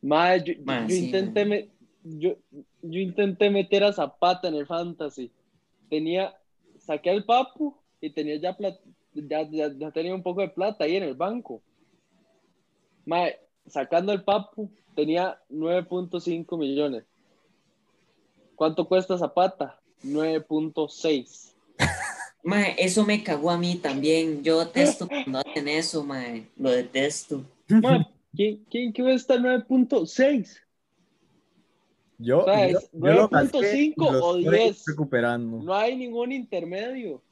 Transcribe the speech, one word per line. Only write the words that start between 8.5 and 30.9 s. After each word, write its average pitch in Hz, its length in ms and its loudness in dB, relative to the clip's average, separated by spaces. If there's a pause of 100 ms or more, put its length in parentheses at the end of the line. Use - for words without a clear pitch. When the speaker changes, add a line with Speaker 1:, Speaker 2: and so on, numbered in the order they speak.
Speaker 1:
plat-, 190 240 -6 (340)
ya, 151 340 -6
ya, 151 280 -4
ya 151 160 -10
tenía 170 220 -4
un 190 100 -8
poco 185 160 -4
de 190 80 -2
plata 190 360 -4
ahí 165 120 0
en 196 80 -2
el 135 100 -6
banco. 180 480 -8 (1400)
Mae, 170 320 0 (280)
sacando 170 440 -2
al 202 140 -2
Papu, 202 440 -2 (280)
tenía 160 520 0
nueve 165 360 -2
punto 180 340 -6
cinco 170 380 -6
millones. 139 480 -2 (1500)
¿Cuánto 160 320 0
cuesta 185 300 2
Zapata? 175 640 -2 (220)
Nueve 156 380 -2
punto 156 480 -4
seis. - 680 -4 (240)
Speaker 2:
<laughs> - 680 -6
Mae, 196 340 0
eso 185 280 2
me 214 160 0
cagó 156 280 -2
a 175 80 2
mí 175 180 -2
también. 151 680 0
Yo 160 220 2
detesto 262 440 2
cuando 269 300 -4
hacen 143 300 -4
eso, 156 360 -2
mae. 120 520 -8
Lo 135 140 0
detesto. 135 760 -2 (240)
Speaker 1:
Mae, 226 360 6 (300)
¿quién, 208 360 -2
quién 240 220 -4
cuesta 254 460 2
nueve 247 260 0
punto 254 420 2
seis? 262 540 0 (1600)